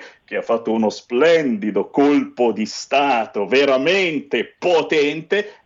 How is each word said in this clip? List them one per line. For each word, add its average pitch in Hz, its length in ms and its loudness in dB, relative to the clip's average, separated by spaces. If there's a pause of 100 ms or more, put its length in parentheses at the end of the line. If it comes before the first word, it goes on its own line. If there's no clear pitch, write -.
(260)
che - 100 -10
ha 95 80 -2
fatto 113 280 -2
uno 110 180 2
splendido 120 1000 0
colpo 143 640 2
di 104 160 -4
stato, 117 800 -2
veramente 139 1120 0
potente, 160 1080 -2